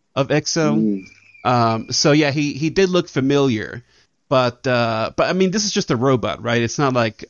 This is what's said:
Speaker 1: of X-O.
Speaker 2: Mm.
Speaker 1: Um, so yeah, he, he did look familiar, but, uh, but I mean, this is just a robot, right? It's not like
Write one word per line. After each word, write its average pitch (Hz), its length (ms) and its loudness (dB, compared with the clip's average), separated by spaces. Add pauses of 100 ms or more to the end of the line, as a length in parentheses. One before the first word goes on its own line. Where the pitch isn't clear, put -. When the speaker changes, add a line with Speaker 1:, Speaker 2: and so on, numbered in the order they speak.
(160)
Speaker 1:
of 135 140 0
X-O. 151 460 0
Speaker 2:
Mm. 101 280 0 (400)
Speaker 1:
Um, 117 480 0
so 147 200 2
yeah, 147 180 4
he, 147 240 -2
he 151 160 -4
did 190 180 2
look 175 200 0
familiar, 131 760 0 (460)
but, 127 360 0
uh, 117 480 0
but 151 140 0
I 170 60 -2
mean, 185 160 2
this 208 160 -4
is 190 60 -4
just 196 180 -2
a 135 60 2
robot, 110 460 0
right? 117 200 0
It's 113 160 -4
not 139 160 0
like 113 360 -2